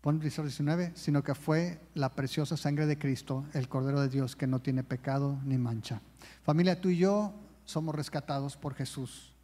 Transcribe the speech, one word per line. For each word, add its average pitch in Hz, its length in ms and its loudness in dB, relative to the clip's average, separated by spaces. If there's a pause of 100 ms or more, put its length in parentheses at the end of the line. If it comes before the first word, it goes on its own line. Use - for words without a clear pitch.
Pon 147 140 2
el 156 60 -2
verso 156 220 -2
diecinueve, 156 520 -2
"sino 147 280 2
que 143 100 -2
fue 165 480 0 (140)
la 139 180 0
preciosa 143 420 -2
sangre 147 300 2
de 147 140 2
Cristo, 135 540 -2
el 127 140 -2
Cordero 139 320 0
de 139 80 4
Dios, 131 280 0
que - 100 -2
no 131 140 2
tiene 131 240 0
pecado 139 600 -2
ni 135 140 0
mancha". 113 440 -2 (420)
Familia, 175 360 4
tú 185 100 2
y 180 80 4
yo 202 360 4 (320)
somos 156 300 -2
rescatados 143 600 -4
por 139 200 -8
Jesús. - 580 -8 (100)